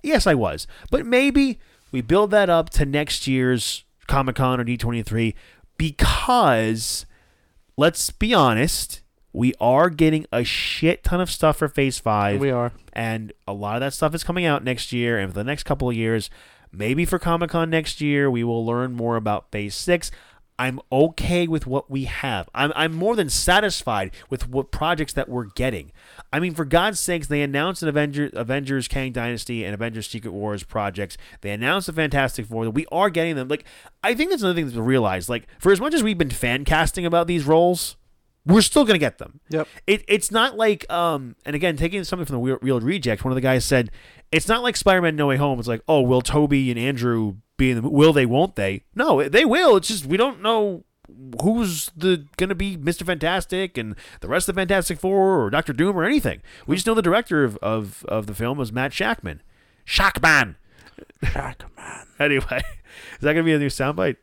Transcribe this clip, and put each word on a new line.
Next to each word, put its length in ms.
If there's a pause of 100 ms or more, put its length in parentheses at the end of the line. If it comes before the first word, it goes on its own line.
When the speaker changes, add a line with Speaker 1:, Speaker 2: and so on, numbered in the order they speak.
Speaker 1:
Yes, 240
I 60
was. 320 (260)
But 140
maybe 540 (320)
we 100
build 300
that 180
up 220
to 140
next 420
year's 560 (240)
Comic-Con 540
or 20
D 140
twenty-three 580 (420)
because, 1300 (720)
let's 360
be 220
honest, 680 (320)
we 260
are 300
getting 420
a 140
shit 580
ton 160
of 100
stuff 280
for 100
Phase 320
five. 400
Speaker 2:
We 120
are. 200 (220)
Speaker 1:
And 400 (140)
a 60
lot 220
of 60
that 120
stuff 220
is 80
coming 220
out 180
next 300
year 260
and 120
for 60
the 60
next 200
couple 260
of 60
years. 340 (420)
Maybe 340
for 120
Comic-Con 520
next 320
year, 280
we 140
will 220
learn 280
more 220
about 360
Phase 240
six. 360 (480)
I'm 200 (120)
okay 560
with 200
what 220
we 160
have. 500
I'm, 200
I'm 180
more 220
than 140
satisfied 800 (180)
with 200
what 220
projects 420
that 160
we're 160
getting. 460 (420)
I 60
mean, 160
for 100
God's 340
sakes, 280
they 160
announced 400
an 60
Avenger, 440
Avengers 540
Kang 240
Dynasty 520
and 120
Avengers 340
Secret 220
Wars 320
projects. 520 (260)
They 100
announced 360
the 60
Fantastic 540
Four, 180
that 60
we 200
are 200
getting 240
them. 140
Like, 160 (380)
I 120
think 160
that's 100
another 200
thing 100
to 100
realize. 480
Like, 180 (120)
for 120
as 80
much 140
as 80
we've 160
been 140
fan 340
casting 400
about 220
these 180
roles, 500 (500)
we're 160
still 240
gonna 120
get 220
them. 300
Speaker 2:
Yep. 180 (200)
Speaker 1:
It, 200
it's 240
not 260
like, 340
um, 440 (100)
and 100
again, 220
taking 260
something 220
from 120
the 40
Real, 200
Real 180
Reject, 440
one 80
of 40
the 60
guys 240
said, 260 (400)
"It's 160
not 160
like 140
Spider-Man 400
No 100
Way 80
Home. 240
It's 80
like, 200
oh, 140
will 200
Toby 500
and 80
Andrew 560 (220)
be 140
in 40
the 60
mo-, 80
will 240
they, 120
won't 300
they?" 280 (120)
No, 320
they 160
will. 320
It's 140
just, 160
we 100
don't 260
know 440 (560)
who's 560
the, 280 (120)
gonna 180
be 220
Mister 260
Fantastic 760
and 180 (260)
the 80
rest 180
of 80
the 60
Fantastic 360
Four 460
or 60
Doctor 240
Doom 260
or 60
anything. 360 (240)
We 120
just 100
know 60
the 80
director 420
of, 140
of, 500
of 200
the 60
film 240
was 140
Matt 220
Shakman. 460 (460)
Shakman. 720 (680)
Speaker 2:
Shakman. 440 (440)
Speaker 1:
<laughs> 100
Anyway, 260 (160)
is 580
that 140
gonna 100
be 100
a 60
new 80
soundbite? 560